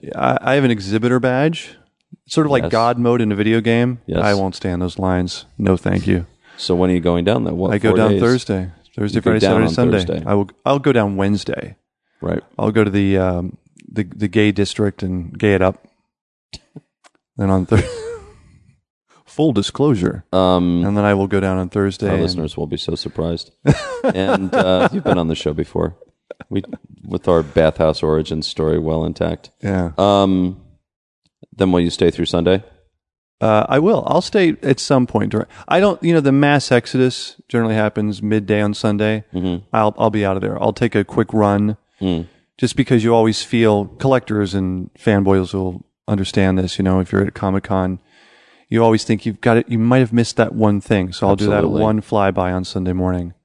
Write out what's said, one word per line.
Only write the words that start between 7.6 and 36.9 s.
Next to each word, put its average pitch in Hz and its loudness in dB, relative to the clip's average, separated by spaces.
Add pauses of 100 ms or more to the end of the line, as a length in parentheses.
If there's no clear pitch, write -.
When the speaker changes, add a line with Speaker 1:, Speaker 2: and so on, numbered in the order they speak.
Speaker 1:
I 104 0
go 110 2
Speaker 2:
four 95 4
Speaker 1:
down 110 2
Speaker 2:
days? 95 2
Speaker 1:
Thursday. 107 -2 (240)
Thursday, 104 -4
Speaker 2:
You 113 0
go - 0
Speaker 1:
Friday, 110 2
Speaker 2:
down 98 2
Speaker 1:
Saturday, 90 4
Speaker 2:
on 82 -2
Speaker 1:
Sunday. 82 2
Speaker 2:
Thursday. 80 -4
Speaker 1:
I 101 0
will, 101 0 (160)
I'll 139 2
go 135 0
down 101 0
Wednesday. 98 -4 (440)
Speaker 2:
Right. 85 -4 (160)
Speaker 1:
I'll 107 -2
go 107 2
to 101 0
the, 98 2
um, 90 -2 (340)
the, 107 -4
the 104 -6
gay 107 2
district 101 -2
and 92 -6
gay 104 2
it 92 2
up. - 0 (1500)
Then 101 0
on 92 2
Thur-, - 2 (680)
<laughs> - -20
full 151 0
disclosure. 104 0
Speaker 2:
Um, 90 4
Speaker 1:
And 101 0
then 104 2
I 101 4
will 98 0
go 98 0
down 95 0
on 90 -4
Thursday 98 -2
Speaker 2:
our - 0
Speaker 1:
and - 0
Speaker 2:
listeners 82 -4
will 78 -6
be 82 -6
so 82 -6
surprised. - -6 (120)
Speaker 1:
<laughs> 539 -2 (100)
Speaker 2:
And, 95 -2
uh, 92 2
you've 185 -6
been 95 0
on 82 -2
the 80 -2
show 76 -4
before. 82 -4 (540)
We, - -4 (420)
with - -6
our 82 4
bathhouse 78 0
origin 78 -2
story 80 -2
well 80 -2
intact. 82 -6 (120)
Speaker 1:
Yeah. 92 -2
Speaker 2:
Um, 95 2 (880)
then 95 2
will 87 4
you 85 2
stay 87 2
through 85 -4
Sunday? 90 0 (800)
Speaker 1:
Uh, 107 2
I 135 0
will. 185 0
I'll 165 0
stay 185 0
at - 0
some 127 0
point 104 -2
during, 107 -2 (220)
I 170 2
don't, 202 2
you 170 2
know, 160 4
the 139 2
mass 143 4
exodus - 0